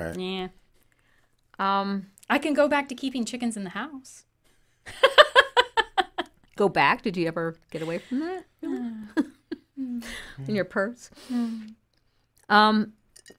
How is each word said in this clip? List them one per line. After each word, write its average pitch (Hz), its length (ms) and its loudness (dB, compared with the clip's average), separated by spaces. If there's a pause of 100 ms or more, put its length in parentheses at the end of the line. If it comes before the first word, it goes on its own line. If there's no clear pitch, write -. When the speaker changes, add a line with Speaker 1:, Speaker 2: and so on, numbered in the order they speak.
Speaker 1:
right. 82 140 -6
Speaker 2:
Yeah. 185 300 -6 (1120)
Speaker 3:
Um, 196 480 0 (220)
Speaker 2:
I 269 100 2
can 302 160 -2
go 294 140 4
back 285 200 0
to 254 60 -10
keeping 262 300 -6
chickens 233 320 -6
in 196 80 -8
the 190 60 -10
house. 262 540 -14 (600)
<laughs> - 60 -16 (1600)
Speaker 3:
Go 202 140 4
back? 156 320 2
Did 185 160 -4
you 170 100 0
ever 165 280 -4 (140)
get 160 120 -10
away 165 160 -4
from 254 220 -6
that? 349 240 -8 (200)
Speaker 2:
Mm. 240 600 -6 (540)
Speaker 3:
<laughs> 247 260 -8 (440)
In 214 60 -2
your 190 100 0
purse? 208 460 -6 (200)
Speaker 2:
Mm. 226 440 -4 (720)
Speaker 3:
Um, 214 460 4 (440)